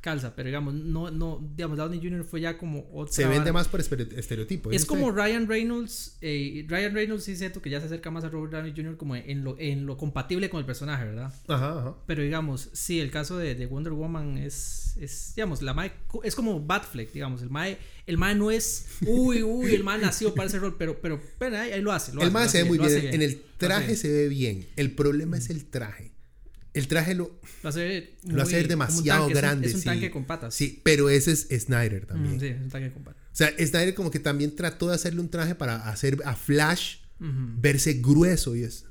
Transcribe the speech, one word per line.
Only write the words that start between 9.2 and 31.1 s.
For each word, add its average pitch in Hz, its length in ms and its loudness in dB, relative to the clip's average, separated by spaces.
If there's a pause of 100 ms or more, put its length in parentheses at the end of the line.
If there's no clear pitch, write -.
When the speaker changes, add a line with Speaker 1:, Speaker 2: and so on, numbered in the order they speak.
Speaker 1:
lo, 127 160 -4
en 139 260 -2
lo 135 120 -6
compatible 175 520 -2
con 165 100 -4
el 139 60 -4
personaje, 131 400 -6
¿verdad? 117 260 -8 (160)
Speaker 2:
Ajá, 147 320 0
ajá. 127 160 -6 (120)
Speaker 1:
Pero 151 160 -2
digamos, 147 500 -2
sí, 170 260 -2
el 139 120 -2
caso 151 260 -4
de, 156 180 -2
de 123 120 -4
Wonder 151 260 -4
Woman 151 460 -2
es, - 600 -2
es, - 360 -8
digamos, 170 260 -2
la 131 140 -2
mae 180 160 -2 (160)
co-, - 160 -2
es - 120 -2
como 220 240 0
Batfleck, 147 540 -4
digamos, 131 300 -6
el 127 80 -6
mae, 180 260 -4 (300)
el 170 100 0
mae 190 180 4
no 208 140 4
es, - 360 0 (200)
uy, 240 380 6
uy, 233 320 4
el 196 80 2
mae 202 180 0
nació 202 320 2
para 190 160 0
ese 202 80 0
rol, 190 220 -2
pero, 165 200 -2
pero, 156 220 -4 (160)
pero 247 220 -2
ahí, 240 140 -4
ahí 196 80 -2
lo 202 100 0
hace, - 200 -2
lo 143 100 -2
Speaker 2:
El 175 80 6
Speaker 1:
hace, 190 40 4
Speaker 2:
mae 233 120 6
Speaker 1:
lo - 60 4
Speaker 2:
se 180 60 6
Speaker 1:
hace 170 60 6
Speaker 2:
ve 175 60 4
muy 170 100 6
Speaker 1:
lo 156 60 6
hace 147 160 8
Speaker 2:
bien, 135 100 0
Speaker 1:
bien, 156 100 2
Speaker 2:
en 147 80 4
el - 60 0
Speaker 1:
lo - 20 -16
hace - 220 -20
Speaker 2:
traje 190 260 2
Speaker 1:
bien. 220 120 2
Speaker 2:
se 151 140 0
ve 147 180 4
bien, 113 380 -2 (100)
el 139 180 2
problema 147 420 2
es 120 60 -2
Speaker 1:
Ujú. 170 100 -4
Speaker 2:
el 147 120 -8
traje. 110 460 -8 (640)
El 139 140 0
traje 165 280 2
lo 175 220 -4 (260)
Speaker 1:
Lo 156 60 -6
hace 170 420 -4 (120)
Speaker 2:
lo 165 200 2
hace 175 100 2
Speaker 1:
muy, 170 80 6
Speaker 2:
ver - 20 4
Speaker 1:
como - 0 -
un 160 60 2
Speaker 2:
demasiado 156 580 4
Speaker 1:
tanque, 135 60 2
es - 20 4
un, 139 60 6
Speaker 2:
grande, 143 260 2
Speaker 1:
es 117 60 0
un 95 80 0
Speaker 2:
sí. - 40 -6
Speaker 1:
tanque 117 240 0
con 135 140 -6
patas. 117 320 -6
Speaker 2:
Sí, 143 280 -2
pero 143 260 6
ese 143 240 6